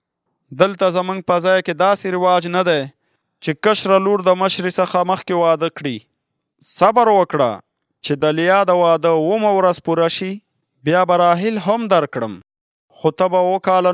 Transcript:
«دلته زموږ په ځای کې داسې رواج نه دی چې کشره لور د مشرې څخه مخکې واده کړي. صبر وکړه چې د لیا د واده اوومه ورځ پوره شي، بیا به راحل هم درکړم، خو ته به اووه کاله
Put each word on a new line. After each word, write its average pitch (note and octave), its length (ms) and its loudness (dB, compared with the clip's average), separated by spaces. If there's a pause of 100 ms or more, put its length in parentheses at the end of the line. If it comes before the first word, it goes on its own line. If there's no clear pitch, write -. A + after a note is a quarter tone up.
(520)
«دلته F#3 440 0
زموږ F#3 240 -4 (100)
په F3+ 80 2
ځای F#3 240 0
کې E3 220 -4
داسې G3 220 0 (100)
رواج F3+ 400 0
نه F#3 140 0
دی D3+ 100 0 (600)
چې D#3+ 100 -4 (120)
کشره G3 360 2
لور G3 240 0
د F3+ 160 4
مشرې F#3 320 -2
څخه F3+ 380 -2
مخکې F#3 300 -4
واده E3 300 0
کړي. C3+ 260 -8 (640)
صبر A3 460 2
وکړه E3 400 2 (560)
چې - 80 -6 (100)
د D#3 140 0
لیا F3 280 2
د F3+ 160 2
واده E3 340 2
اوومه G3+ 400 0
ورځ F#3 320 0
پوره D#3+ 280 0
شي، F#3+ 180 -8 (520)
بیا E3+ 240 2
به F3 140 2
راحل F3+ 420 0
هم A3 240 -2
درکړم، C3 480 -2 (640)
خو D#3 120 0
ته F#3 220 0
به F#3 140 2
اووه F#3 200 -4
کاله F#3 280 2